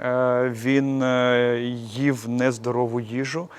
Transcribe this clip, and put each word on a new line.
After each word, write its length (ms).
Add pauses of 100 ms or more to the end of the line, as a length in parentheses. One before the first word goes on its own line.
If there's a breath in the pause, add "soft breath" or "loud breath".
е, 540
він, 480
е, 560 (320)
їв 380
нездорову 720
їжу, 480 (100)